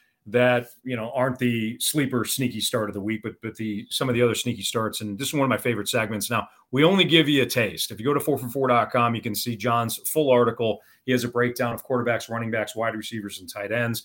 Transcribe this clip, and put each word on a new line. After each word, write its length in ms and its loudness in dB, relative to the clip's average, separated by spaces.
that, 420 2
you 140 -6
know, 160 -6
aren't 260 0
the 400 0
sleeper 460 0
sneaky 360 -2
start 300 -2
of 40 -6
the 60 -6
week, 220 -4
but, 180 -10
but 140 -8
the, 340 -6
some 200 -2
of 80 2
the 60 4
other 120 4
sneaky 280 -4
starts. 380 -4
And 160 -6
this 120 -6
is 60 -4
one 100 2
of 40 2
my 80 2
favorite 320 -2
segments. 400 -2
Now, 200 -2
we 100 4
only 220 6
give 240 6
you 160 4
a 20 -2
taste. 460 -2
If 80 -12
you 40 -4
go 100 2
to 40 2
four 180 0
for 120 -6
four 180 -2
dot 240 4
com, 240 2
you 80 -4
can 140 -4
see 180 -4
John's 440 0
full 340 2
article. 480 4
He 80 0
has 100 2
a 60 -2
breakdown 440 0
of 140 -10
quarterbacks, 420 -2
running 220 -4
backs, 240 -2
wide 220 -2
receivers, 420 -8
and 100 -18
tight 220 -8
ends, 340 -2